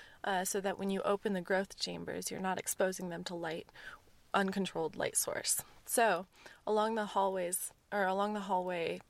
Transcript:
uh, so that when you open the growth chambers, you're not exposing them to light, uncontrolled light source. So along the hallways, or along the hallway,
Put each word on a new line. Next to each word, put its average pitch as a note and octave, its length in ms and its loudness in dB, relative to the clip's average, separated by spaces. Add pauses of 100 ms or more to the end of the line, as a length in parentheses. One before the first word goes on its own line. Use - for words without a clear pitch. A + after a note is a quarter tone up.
(260)
uh, F#3+ 180 0
so G3 160 -2
that F#3+ 180 -2
when G3 120 -2
you G3 140 0
open G3+ 280 0
the F#3+ 80 0
growth F#3+ 400 0
chambers, F3 500 -6
you're - 120 -6
not F#3 180 0
exposing F#3 480 -2
them E3+ 160 -8
to F3+ 100 -8
light, E3+ 340 -6 (640)
uncontrolled F#3+ 640 0
light - 180 -2
source. - 460 0 (240)
So F#3+ 420 4 (380)
along G#3+ 300 4
the G#3+ 100 2
hallways, F#3+ 680 0 (200)
or G3+ 120 2
along G3 300 4
the G#3 80 -2
hallway, F3+ 580 0 (100)